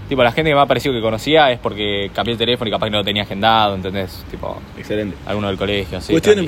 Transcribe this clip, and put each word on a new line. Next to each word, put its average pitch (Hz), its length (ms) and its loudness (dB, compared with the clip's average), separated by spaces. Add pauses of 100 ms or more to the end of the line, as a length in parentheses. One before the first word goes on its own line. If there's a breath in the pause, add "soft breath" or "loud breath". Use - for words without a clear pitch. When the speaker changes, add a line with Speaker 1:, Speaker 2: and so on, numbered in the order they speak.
Speaker 1:
Tipo, 131 140 4
la 120 80 6
gente 160 180 0
que 143 60 4
me 139 60 6
ha 143 40 4
parecido 127 300 0
que 113 60 -2
conocía 131 500 4
es 117 80 -2
porque 101 540 -4
cambié 107 200 -2
el 113 40 -4
teléfono 117 320 0
y - 20 -4
capaz 101 160 0
que 107 40 -4
no 107 80 0
lo 104 40 0
tenía 104 200 -2
agendado, 104 520 2
¿entendés? 95 560 -6
Tipo, - 260 -8 (200)
Speaker 2:
Excelente. 104 380 -4 (100)
Speaker 1:
alguno 104 240 -4
del 95 80 -2
colegio, 98 440 -2
sí, - 120 -6
Speaker 2:
Cuestión, 180 220 4
Speaker 1:
tranqui. 202 120 0